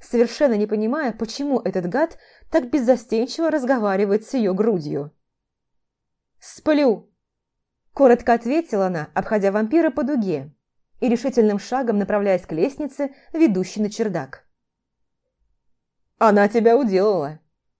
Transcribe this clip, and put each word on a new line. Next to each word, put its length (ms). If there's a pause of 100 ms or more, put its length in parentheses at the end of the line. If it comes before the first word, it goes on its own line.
совершенно 540
не 120
понимая, 460
почему 460
этот 280
гад 300 (340)
так 180
беззастенчиво 800
разговаривает 760
с 80
ее 200
грудью. 600 (1300)
«Сплю!» 680 (840)
коротко 400
ответила 540
она, 280
обходя 360
вампира 380
по 140
дуге 500 (460)
и 100
решительным 480
шагом 400
направляясь 480
к 60
лестнице, 640 (180)
ведущей 480
на 80
чердак. 560 (1700)
«Она 280
тебя 300
уделала!» 640 (400)